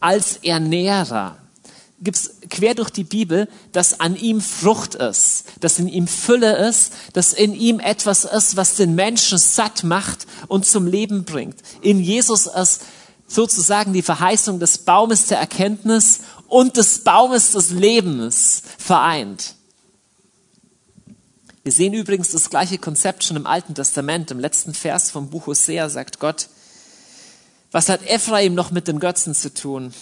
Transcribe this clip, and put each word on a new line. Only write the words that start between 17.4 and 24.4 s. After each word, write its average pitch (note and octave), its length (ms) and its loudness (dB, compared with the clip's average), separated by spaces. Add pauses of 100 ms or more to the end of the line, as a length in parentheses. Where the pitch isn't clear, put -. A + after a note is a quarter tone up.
des F3+ 180 0
Lebens F3+ 920 0 (140)
vereint. C#3 800 -2 (2000)
Wir C#3 60 -4
sehen F#3+ 220 2
übrigens G3 380 -2
das D#3 180 -2
gleiche F3+ 280 -2
Konzept - 460 -4
schon D#3 140 -2
im D3 100 -6
Alten E3+ 260 -2
Testament. D3 580 -4
Im B2 80 -8
letzten D3+ 340 -4